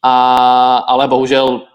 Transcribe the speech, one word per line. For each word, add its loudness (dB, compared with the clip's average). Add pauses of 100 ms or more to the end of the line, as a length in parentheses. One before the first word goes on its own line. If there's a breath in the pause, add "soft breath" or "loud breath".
A, 2
ale -2
bohužel -2 (140)